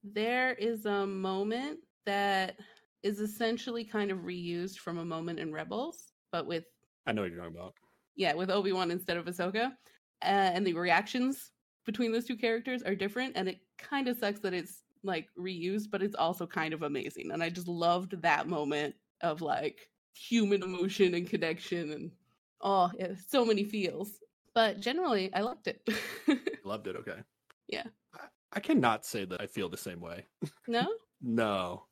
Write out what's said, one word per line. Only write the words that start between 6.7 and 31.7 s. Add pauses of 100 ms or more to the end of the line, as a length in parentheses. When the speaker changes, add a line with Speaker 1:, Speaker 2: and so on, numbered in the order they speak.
Speaker 2:
I
know
what
you're
talking
about. (420)
Speaker 1:
Yeah,
with
Obi-Wan
instead
of
Ahsoka. (480)
Uh,
and
the
reactions (340)
between
those
two
characters
are
different,
and
it (180)
kinda
sucks
that
it's, (180)
like, (100)
reused,
but
it's
also
kind
of
amazing.
And
I
just
loved
that
moment (240)
of,
like, (240)
human
emotion
and
connection
and, (500)
oh,
yeah, (120)
so
many
feels. (340)
But
generally,
I
loved
it. (420)
<laughs>
Speaker 2:
Loved
it,
okay. (480)
Speaker 1:
Yeah. (280)
Speaker 2:
I, (260)
I
cannot
say
that
I
feel
the
same
way. (160)
<laughs>
Speaker 1:
No? (340)
Speaker 2:
No.